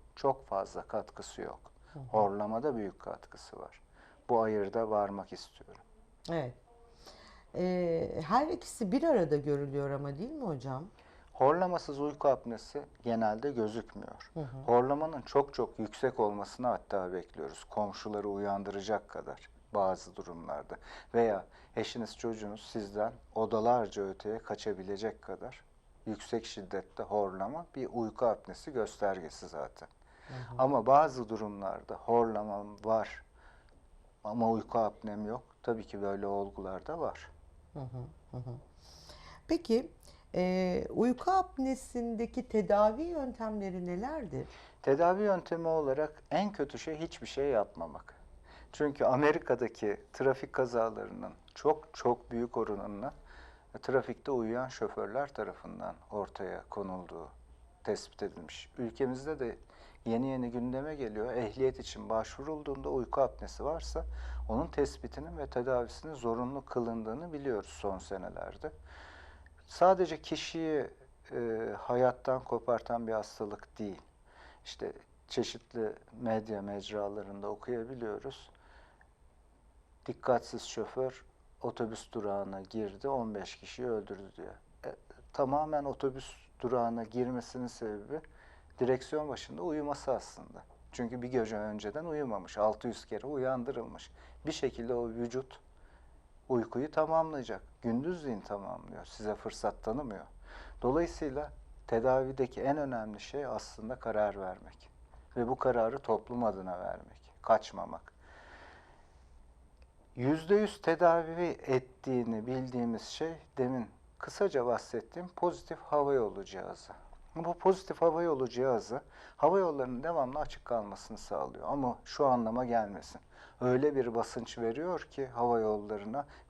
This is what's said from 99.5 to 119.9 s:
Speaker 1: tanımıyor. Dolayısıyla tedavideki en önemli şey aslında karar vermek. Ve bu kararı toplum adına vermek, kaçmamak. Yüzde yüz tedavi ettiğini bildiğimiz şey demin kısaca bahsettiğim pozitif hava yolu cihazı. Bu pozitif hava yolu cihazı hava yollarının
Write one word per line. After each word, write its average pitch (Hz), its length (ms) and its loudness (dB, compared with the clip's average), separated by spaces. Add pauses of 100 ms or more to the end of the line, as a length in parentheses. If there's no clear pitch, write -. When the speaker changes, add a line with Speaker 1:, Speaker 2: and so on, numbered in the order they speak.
Speaker 1:
tanımıyor. 113 420 -4 (580)
Dolayısıyla 147 680 0 (360)
tedavideki 131 760 2
en 139 140 4
önemli 113 440 -4
şey 139 260 -6
aslında 110 500 -6
karar 104 440 2
vermek. - 500 -10 (460)
Ve 120 120 2
bu 131 100 0
kararı 120 400 4
toplum 120 460 0
adına 92 360 -2
vermek, - 520 -10 (100)
kaçmamak. - 680 2 (2000)
Yüzde 156 380 4
yüz 208 280 4
tedavi 165 800 6
ettiğini 123 840 0
bildiğimiz 123 560 -2
şey 160 320 -4 (240)
demin 127 280 0 (320)
kısaca 143 480 2
bahsettiğim 123 640 -2
pozitif - 500 -2
hava 143 360 4
yolu 98 300 2
cihazı. 92 480 -10 (440)
Bu 170 220 -2
pozitif 185 440 4
hava 165 200 6
yolu 135 260 2
cihazı 123 540 2 (340)
hava 170 220 8
yollarının 135 440 2